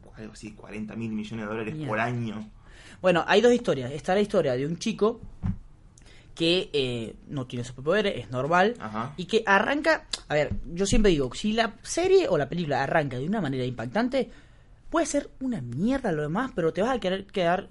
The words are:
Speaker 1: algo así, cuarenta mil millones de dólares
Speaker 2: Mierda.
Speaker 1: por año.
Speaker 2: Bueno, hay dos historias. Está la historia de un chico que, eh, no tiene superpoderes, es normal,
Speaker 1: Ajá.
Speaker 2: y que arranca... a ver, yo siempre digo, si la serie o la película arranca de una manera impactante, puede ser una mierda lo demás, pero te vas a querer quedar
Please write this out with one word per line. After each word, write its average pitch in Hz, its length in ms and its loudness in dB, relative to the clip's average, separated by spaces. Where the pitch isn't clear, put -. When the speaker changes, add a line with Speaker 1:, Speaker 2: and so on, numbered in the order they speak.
Speaker 1:
algo 110 160 -14
así, 107 200 -16
cuarenta 107 420 -12
mil 113 160 -6
millones 110 340 -6
de 104 40 -6
dólares 110 260 -6
Speaker 2:
Mierda. 156 140 -8
Speaker 1:
por 107 120 -2
año. 117 480 -4
Speaker 2:
Bueno, 175 260 4
hay 190 120 6
dos 240 140 8
historias. 143 400 0
Está 156 200 -2
la 202 60 4
historia 165 380 2
de 135 80 -2
un 170 120 -4
chico 220 440 0
que, 170 380 2
eh, 123 420 -2
no 135 200 -6
tiene 120 180 -6
superpoderes, 175 520 -2
es 101 140 -10
normal, 175 480 2
Speaker 1:
Ajá. 110 380 -6
Speaker 2:
y 175 80 -8
que 220 200 2
arranca... 262 600 4
a 143 40 -2
ver, 147 180 2
yo 180 120 -2
siempre 214 260 6
digo, 139 220 2
si - 200 -2
la 226 280 0
serie 370 480 4
o 170 80 4
la 139 100 0
película 143 360 0
arranca 139 340 0
de 135 100 -4
una 214 140 0
manera 135 240 -2
impactante, 208 640 -2
puede 320 160 2
ser - 240 -2
una 247 200 -4
mierda 190 520 -2
lo 151 100 -2
demás, 214 320 -4
pero 160 180 0
te 180 80 -2
vas 254 140 0
a 226 40 -4
querer 190 280 -4
quedar 180 440 0